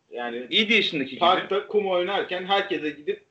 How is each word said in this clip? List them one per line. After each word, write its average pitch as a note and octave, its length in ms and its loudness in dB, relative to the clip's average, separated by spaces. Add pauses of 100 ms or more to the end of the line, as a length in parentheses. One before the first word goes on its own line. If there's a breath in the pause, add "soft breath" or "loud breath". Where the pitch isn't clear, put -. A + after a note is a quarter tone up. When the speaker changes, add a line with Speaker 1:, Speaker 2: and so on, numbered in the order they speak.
(120)
Speaker 1:
Yani A#2+ 380 -6
Speaker 2:
Yedi G#3+ 240 4
yaşındaki D#3+ 360 0
gibi. B2 100 -10
Speaker 1:
parkta F#3 480 2
kum G3 220 0
oynarken F3+ 560 -2
herkese F#3 440 0
gidip - 420 -8